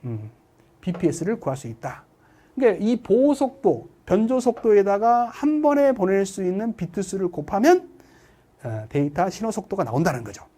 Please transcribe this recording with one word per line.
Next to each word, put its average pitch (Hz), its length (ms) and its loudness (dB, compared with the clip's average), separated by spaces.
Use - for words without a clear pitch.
음, 110 260 -10
비피에스를 175 580 -4
구할 135 180 -6
수 120 120 -14
있다. 123 360 -12
그러니까 220 300 2
이 233 160 2
보호 262 340 4
속도, 180 540 -2
변조 226 360 2
속도에다가 226 840 2
한 302 360 -2
번에 285 300 4
보낼 196 340 0
수 196 180 -8
있는 208 320 -2
비트 180 260 -6
수를 190 260 -4
곱하면, 226 600 2
어, 110 240 -8
데이터 147 420 -2
신호 220 200 -6
속도가 196 340 -6
나온다는 127 400 -2
거죠. 101 200 -16